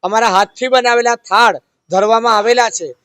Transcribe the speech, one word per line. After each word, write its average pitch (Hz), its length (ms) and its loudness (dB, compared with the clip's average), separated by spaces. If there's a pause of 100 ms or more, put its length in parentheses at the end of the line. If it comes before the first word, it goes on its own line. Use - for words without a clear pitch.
અમારા 220 260 -2
હાથથી 202 400 -2
બનાવેલા 240 460 0
થાળ 214 460 0 (300)
ધરવામાં 220 460 2
આવેલા 233 340 0
છે 147 240 -12 (100)